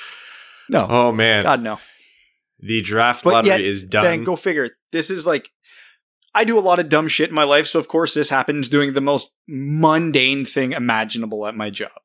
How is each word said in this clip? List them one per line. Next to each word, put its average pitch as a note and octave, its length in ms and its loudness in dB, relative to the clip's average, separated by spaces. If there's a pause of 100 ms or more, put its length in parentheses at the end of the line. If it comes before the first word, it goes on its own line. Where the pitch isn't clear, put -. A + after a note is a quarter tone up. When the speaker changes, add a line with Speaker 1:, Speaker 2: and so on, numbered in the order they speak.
(680)
Speaker 1:
No. G2+ 220 0
Speaker 2:
Oh, A#2+ 220 4
man. A2 320 2
Speaker 1:
God, B2+ 180 2
no. G#2+ 160 -8 (800)
Speaker 2:
The A2 220 -4
draft A2+ 420 0
Speaker 1:
But F3 120 4
Speaker 2:
lottery A2+ 160 4
Speaker 1:
yet, F#3+ 100 2
Speaker 2:
is F#3+ 240 -4
done. G3+ 200 2
Speaker 1:
Ben, E3+ 200 0
go F3+ 100 -2
figure. D3+ 360 -4 (200)
This D#3+ 200 -4
is E3+ 160 -6
like, D3+ 240 -2 (880)
I G#3+ 80 6
do A3+ 140 2
a - 20 6
lot F3+ 200 4
of D#3+ 80 -4
dumb D#3 180 2
shit D3+ 220 0
in D#3+ 60 -10
my D3+ 100 2
life, D3 240 4
so E3 100 0
of D#3 80 0
course E3 280 -2
this D3 160 -2
happens C#3 380 -2
doing C#3+ 260 0
the C#3 60 0
most C3+ 340 -2 (120)
mundane C#3+ 1000 0
thing C3 280 -4
imaginable A2 760 -4
at A2 80 -8
my G#2+ 140 -8
job. G2+ 240 -10 (120)